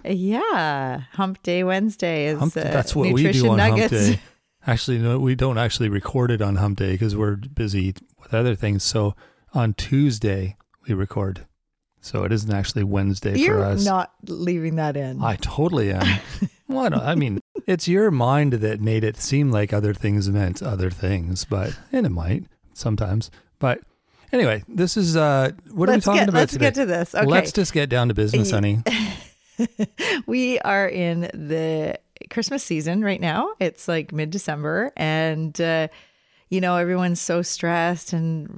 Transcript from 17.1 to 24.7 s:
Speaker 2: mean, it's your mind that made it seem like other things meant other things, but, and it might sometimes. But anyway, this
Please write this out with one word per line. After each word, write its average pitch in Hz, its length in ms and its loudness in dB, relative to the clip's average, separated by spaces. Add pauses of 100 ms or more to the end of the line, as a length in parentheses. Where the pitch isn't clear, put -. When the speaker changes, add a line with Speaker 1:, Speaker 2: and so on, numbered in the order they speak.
Speaker 2:
mean, 120 240 0 (260)
it's 175 220 0
your 196 240 4
mind 135 400 4
that 107 280 0
made 110 220 2
it 110 140 0
seem 139 340 0
like 104 220 2
other 104 200 2
things 101 380 0
meant 98 320 0
other 95 260 -2
things, 90 560 -2
but, 95 320 -4 (140)
and 247 160 0
it 113 40 0
might 87 340 -2 (300)
sometimes. 107 540 -2 (300)
But 127 220 0 (500)
anyway, 123 380 2
this 180 280 -2